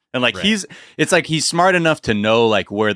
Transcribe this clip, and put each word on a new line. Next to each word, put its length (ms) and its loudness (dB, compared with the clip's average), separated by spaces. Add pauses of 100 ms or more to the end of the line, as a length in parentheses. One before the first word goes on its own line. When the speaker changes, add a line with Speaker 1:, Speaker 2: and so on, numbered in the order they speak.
(140)
Speaker 1:
and, 80 -4
like, 140 0
Speaker 2:
Right. 100 -6
Speaker 1:
he's, 200 -2 (320)
it's 140 -2
like 160 2
he's 200 -2
smart 260 2
enough 280 0
to 120 -2
know, 340 2
like, 220 0
where, 260 0